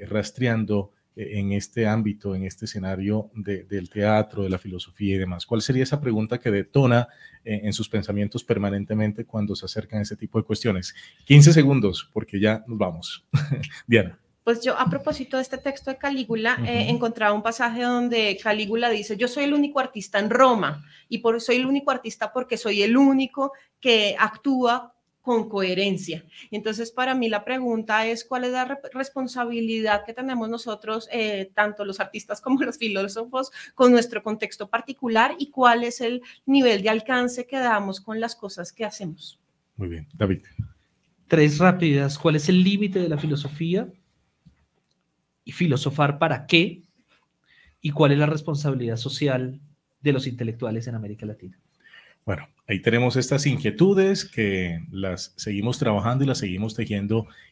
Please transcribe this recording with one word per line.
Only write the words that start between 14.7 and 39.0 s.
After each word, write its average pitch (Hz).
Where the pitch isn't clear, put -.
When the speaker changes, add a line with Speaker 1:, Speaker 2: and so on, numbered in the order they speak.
Speaker 2:
a 262
propósito 277
de 262
este 262
texto 277
de 262
Calígula, 247
eh, 240
Speaker 1:
Ujú. 240
Speaker 2:
encontraba 226
un 208
pasaje 233
donde 240
Calígula 220
dice: 214
"Yo 240
soy 285
el 285
único 285
artista 214
en 214
Roma, 226
y 226
por, 233
soy 247
el 254
único 277
artista 226
porque 254
soy 208
el 226
único 269
que 214
actúa 247
con 233
coherencia". 185
Y 208
entonces, 220
para 254
mí, 233
la 214
pregunta 226
es, 226
¿cuál 247
es 247
la 254
re-, 277
responsabilidad 233
que 226
tenemos 247
nosotros, 220
eh, 208
tanto 208
los 196
artistas 208
como 269
los 233
filósofos, 226
con 247
nuestro 240
contexto 214
particular 247
y 285
cuál 240
es 240
el 247
nivel 254
de 214
alcance 247
que 269
damos 202
con 220
las 226
cosas 190
que 226
hacemos? 190